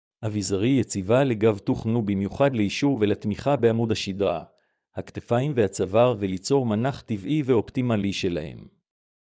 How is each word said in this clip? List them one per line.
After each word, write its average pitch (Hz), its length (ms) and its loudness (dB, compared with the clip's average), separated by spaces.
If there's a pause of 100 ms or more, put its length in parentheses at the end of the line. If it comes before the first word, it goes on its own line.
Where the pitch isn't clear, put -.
(260)
אביזרי 101 420 0
יציבה 120 560 2
לגב 110 340 2
תוכנו 117 440 -2
במיוחד 101 520 0
לאישור 117 460 0
ולתמיכה 107 560 0
בעמוד 113 360 2
השדרה, 92 520 -2 (500)
הכתפיים 120 600 -4
והצוואר, 107 640 2
וליצור 101 480 0
מנח 113 340 -2
טבעי 127 420 -4
ואופטימלי 113 720 0
שלהם. 78 460 -4 (800)